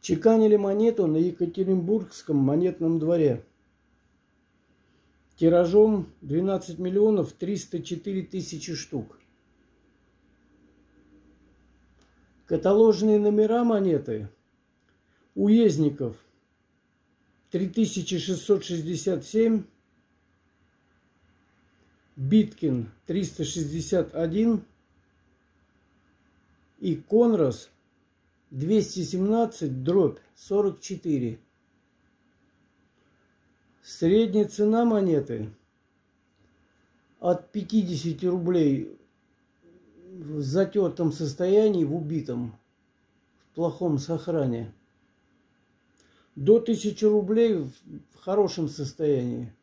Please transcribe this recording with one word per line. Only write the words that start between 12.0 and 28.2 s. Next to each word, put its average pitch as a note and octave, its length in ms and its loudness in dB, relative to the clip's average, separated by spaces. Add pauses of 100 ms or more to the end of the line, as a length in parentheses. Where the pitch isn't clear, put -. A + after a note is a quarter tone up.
Каталожные G#3 680 2
номера G#3+ 460 2
монеты: D#3+ 640 -2 (1080)
Уездников D#3 800 2 (1300)
три F#3 200 -4
тысячи F#3 480 -2
шестьсот F#3 480 -2
шестьдесят E3 580 -4
семь, A3+ 400 0 (2500)
Биткин C3+ 760 0 (140)
триста E3+ 400 -4
шестьдесят D#3+ 680 -4
один F#3+ 520 0 (2250)
и F3+ 180 -2
Конрас G#3 720 2 (800)